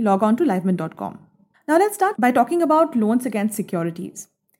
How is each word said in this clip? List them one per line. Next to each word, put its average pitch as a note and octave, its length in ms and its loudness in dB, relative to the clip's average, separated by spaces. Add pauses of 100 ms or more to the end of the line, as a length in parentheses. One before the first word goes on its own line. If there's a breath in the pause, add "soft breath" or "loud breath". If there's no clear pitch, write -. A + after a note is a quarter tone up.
log G3 240 2
on A3 140 2
to F4 60 0
livemint F#3 340 0
dot D#3+ 180 -10
com. - 240 -12 (480)
Now D4+ 100 4
let's G#4 160 2
start G4+ 240 0
by B3 140 2
talking C4+ 300 2
about D#4+ 340 2
loans A#3 300 0
against G#3+ 280 -4
securities. E3+ 720 -6 (340)